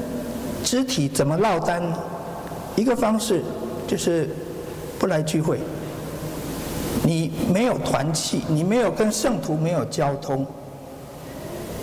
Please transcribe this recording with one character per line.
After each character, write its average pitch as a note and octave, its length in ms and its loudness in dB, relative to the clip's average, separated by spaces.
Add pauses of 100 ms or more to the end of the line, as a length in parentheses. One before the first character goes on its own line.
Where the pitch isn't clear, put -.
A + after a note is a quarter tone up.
(640)
肢 B3+ 200 2
体 D#3+ 260 0
怎 D3 180 2
么 D3+ 100 2
落 G3 220 4
单 F3 280 0
呢？ E3 80 -2 (840)
一 A3 80 4
个 B3+ 100 4
方 A3 240 4
式 F3+ 240 2 (420)
就 - 120 0
是 E3 320 2 (680)
不 G3+ 100 2
来 D#3+ 140 2
聚 D#3 200 2
会。 D3+ 180 2 (1400)
你 D#3+ 280 4 (220)
没 A3 120 6
有 A3 140 4
团 C#3+ 340 2
契， - 340 0
你 D#3 160 2
没 G#3 140 4
有 A3 120 6
跟 G#3+ 220 4
圣 A3+ 300 2
徒 D#3 160 0
没 D#3+ 140 2
有 D#3 140 2
交 C#3+ 300 2
通， C3+ 320 0 (1400)